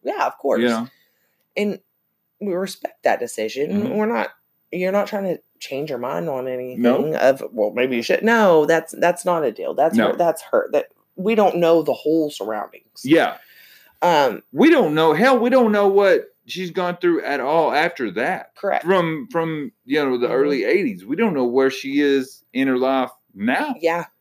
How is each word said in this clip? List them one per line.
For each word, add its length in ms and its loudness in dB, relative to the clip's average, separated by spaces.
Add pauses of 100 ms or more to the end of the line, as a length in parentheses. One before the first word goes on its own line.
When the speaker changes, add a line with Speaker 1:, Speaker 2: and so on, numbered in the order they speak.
Speaker 1:
Yeah, 240 -4
of 120 -6
course. 220 0
Speaker 2:
You 80 2
know? 200 -2 (680)
Speaker 1:
And 240 -4 (600)
we 120 -6
respect 520 -10
that 160 2
decision. 500 -6 (140)
Speaker 2:
Mm-hmm. 120 -4
Speaker 1:
We're 100 -2
not, 240 -4 (400)
you're 220 -4
not 140 0
trying 180 -6 (100)
to 60 -14 (200)
change 280 -8
your 100 -8
mind 300 -6
on 180 -6
anything 360 -8
Speaker 2:
No. 320 2
Speaker 1:
of, 280 2 (100)
"Well, 180 0
maybe 260 0
you 60 -2
should." 200 0
No, 440 4
that's, 320 0
that's 260 0
not 200 0
a 80 0
deal. 200 -8
That's 240 2
Speaker 2:
No. 140 4
Speaker 1:
her, 60 -2
that's 260 0
her. 300 0
That, 160 0 (280)
we 200 0
don't 220 2
know 240 4
the 120 -2
whole 360 0
surroundings. 760 -12
Speaker 2:
Yeah. 320 2 (680)
Speaker 1:
Um, 400 2 (100)
Speaker 2:
We 160 4
don't 260 4
know. 200 4
Hell, 240 4
we 100 0
don't 240 4
know 160 4
what 460 2 (120)
she's 260 -8
gone 260 -4
through 240 0
at 180 -4
all 320 2
after 380 -2
that. 460 -6
Speaker 1:
Correct. 280 -2
Speaker 2:
From, 460 0
from, 400 -4 (160)
you 180 0
know, 140 0
the 80 0
Speaker 1:
Mm-hmm. 80 -2
Speaker 2:
early 300 0
eighties. 420 -2
We 100 -4
don't 180 0
know 120 0
where 240 2
she 300 -4
is 520 0
in 160 -2
her 80 0
life 340 0 (220)
now. 480 -4
Speaker 1:
Yeah. 260 -2 (140)